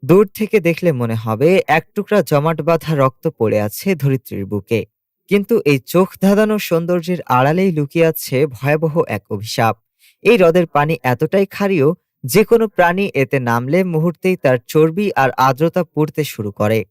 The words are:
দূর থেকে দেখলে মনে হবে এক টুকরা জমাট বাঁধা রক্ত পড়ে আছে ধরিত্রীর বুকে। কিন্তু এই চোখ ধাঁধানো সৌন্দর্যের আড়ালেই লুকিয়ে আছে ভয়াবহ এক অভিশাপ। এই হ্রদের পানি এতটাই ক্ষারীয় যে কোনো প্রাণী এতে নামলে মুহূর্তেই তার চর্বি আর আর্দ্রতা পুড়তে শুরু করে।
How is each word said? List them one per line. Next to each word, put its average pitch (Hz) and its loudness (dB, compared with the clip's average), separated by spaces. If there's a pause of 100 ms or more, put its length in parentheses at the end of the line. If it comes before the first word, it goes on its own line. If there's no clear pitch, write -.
দূর 180 4 (100)
থেকে 220 -2
দেখলে 170 0
মনে 120 -2
হবে 110 0 (180)
এক 156 2 (100)
টুকরা 208 0
জমাট 151 0
বাঁধা 160 0
রক্ত 135 0
পড়ে 110 0
আছে - -6
ধরিত্রীর 131 -4
বুকে। 104 -4 (460)
কিন্তু 202 0 (100)
এই 143 2
চোখ 180 0 (140)
ধাঁধানো 208 2
সৌন্দর্যের 170 -2
আড়ালেই 156 2
লুকিয়ে 156 0
আছে 160 -2
ভয়াবহ 147 -2 (140)
এক 107 -6
অভিশাপ। 113 -2 (480)
এই 214 4
হ্রদের 175 4
পানি 147 0 (100)
এতটাই 156 0
ক্ষারীয় 190 0 (360)
যে 143 0
কোনো 226 2
প্রাণী 180 0
এতে 135 -2
নামলে 123 0
মুহূর্তেই 175 -2
তার 127 2 (100)
চর্বি 160 0
আর 135 2
আর্দ্রতা 143 0
পুড়তে 151 -4
শুরু 104 -8
করে। 107 0 (120)